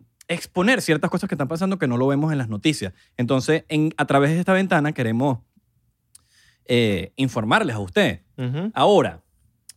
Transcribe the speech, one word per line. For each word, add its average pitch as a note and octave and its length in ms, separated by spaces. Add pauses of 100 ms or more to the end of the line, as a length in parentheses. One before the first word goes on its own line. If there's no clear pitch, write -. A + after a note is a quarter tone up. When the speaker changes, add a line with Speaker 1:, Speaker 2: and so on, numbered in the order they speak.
(280)
Speaker 1:
exponer F3+ 520
ciertas D#3+ 300
cosas F3+ 180
que F3+ 60
están D3+ 140
pasando F#3 280
que D3 120
no A#2+ 80
lo B2+ 100
vemos C#3+ 240
en D3 80
las A#2 100
noticias. G#2+ 440 (240)
Entonces, C3 520
en, D#3 280
a C#3+ 100
través C#3+ 240
de E3 80
esta F#3 140
ventana F3+ 400
queremos, A#2+ 480 (1300)
eh, G#2+ 500
informarles C3 580
a G#2 60
ustedes. G2+ 400 (160)
Speaker 2:
Ujú. C#3 380
Speaker 1:
Ahora, C#3+ 500 (520)